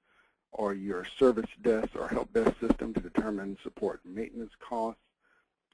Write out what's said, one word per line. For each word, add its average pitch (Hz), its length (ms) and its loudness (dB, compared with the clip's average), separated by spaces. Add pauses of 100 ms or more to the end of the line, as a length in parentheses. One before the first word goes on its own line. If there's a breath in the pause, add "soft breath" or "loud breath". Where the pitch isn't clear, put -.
(520)
or 104 220 -2
your 95 300 -4 (140)
service 117 320 6 (120)
desk 113 360 2
or - 100 -2
help - 240 -2
desk 113 280 4
system 113 340 -4
to - 60 -2
determine 98 640 -4
support - 420 -4
and 90 100 -14
maintenance 113 440 -8
costs. 113 420 -4 (720)